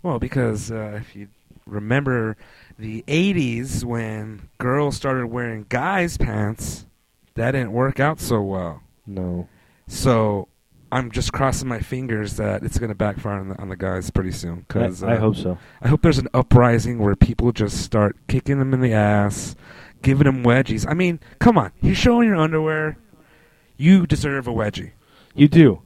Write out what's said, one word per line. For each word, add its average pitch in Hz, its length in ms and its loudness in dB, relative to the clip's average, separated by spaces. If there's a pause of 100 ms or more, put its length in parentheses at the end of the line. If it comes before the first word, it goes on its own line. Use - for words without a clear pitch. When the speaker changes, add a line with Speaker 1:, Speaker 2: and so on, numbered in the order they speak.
Speaker 1:
Well, 151 160 -4
because, 113 540 -2
uh, 107 280 -8
if - 140 -18
you 101 140 -16 (360)
remember 113 720 -4 (400)
the 110 300 -10
eighties 143 800 -2
when 110 640 -8 (100)
girls 139 380 -2
started 131 320 -4
wearing 117 400 -8
guys' 170 500 -2
pants, 107 680 -4 (480)
that 117 180 -2
didn't 127 200 -2
work 131 280 -2
out 151 180 0
so 110 240 -2
well. 92 400 -6 (240)
Speaker 2:
No. 90 400 -6 (400)
Speaker 1:
So 110 600 0 (420)
I'm 123 220 -4
just - 200 -4
crossing 135 360 -2
my 117 100 -6
fingers 113 600 -6
that 104 260 -4
it's - 160 -4
gonna 107 160 -6
backfire 101 420 -4
on 95 120 -8
the, 95 100 -10
on 98 80 -10
the 92 80 -10
guys 92 340 -4
pretty 92 220 -2
soon. 85 360 -8
'Cause, 92 360 -2
Speaker 2:
I, 113 80 0
I 117 60 2
Speaker 1:
uh, - 20 0
Speaker 2:
hope 110 160 2
so. 90 200 -4 (240)
Speaker 1:
I 127 60 -4
hope 151 160 4
there's 151 160 4
an 131 160 -4
uprising 120 640 4
where 101 160 2
people 117 380 4
just 104 280 -2
start 104 360 0 (100)
kicking 139 320 0
them 135 160 0
in 127 60 0
the 123 120 2
ass, 104 640 0 (480)
giving 139 220 4
them 131 180 2
wedgies. 120 480 2
I 151 40 0
mean, 175 260 0 (180)
come 233 180 6
on. 110 140 2 (100)
You're - 140 2
showing 240 320 4
your 196 120 2
underwear. 156 600 0 (760)
You 180 280 6
deserve 139 440 -2
a 120 40 -4
wedgie. 104 380 -4 (440)
Speaker 2:
You 147 140 8
do. 147 380 8